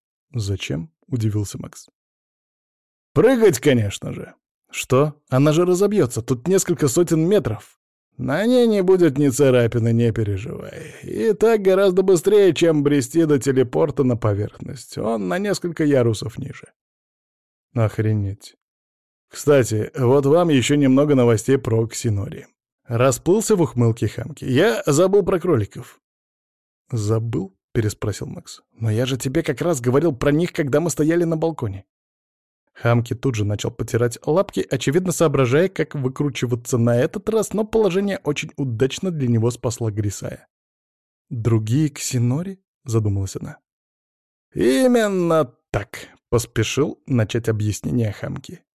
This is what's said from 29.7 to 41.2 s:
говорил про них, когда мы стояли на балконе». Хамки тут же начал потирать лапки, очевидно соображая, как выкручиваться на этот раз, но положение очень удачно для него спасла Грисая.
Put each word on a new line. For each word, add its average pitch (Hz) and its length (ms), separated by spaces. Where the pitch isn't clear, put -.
говорил 135 340
про 143 160
них, 160 220
когда 147 260
мы 170 100
стояли 165 360
на 165 100
балконе». 147 500
Хамки 117 400
тут 120 220
же 107 100
начал 104 260
потирать 117 540
лапки, 185 440
очевидно 160 420
соображая, 143 580
как - 260
выкручиваться 131 800
на 120 200
этот 165 320
раз, 214 240
но 214 120
положение 202 580
очень 147 340
удачно 135 540
для 147 160
него 117 240
спасла 120 400
Грисая. - 560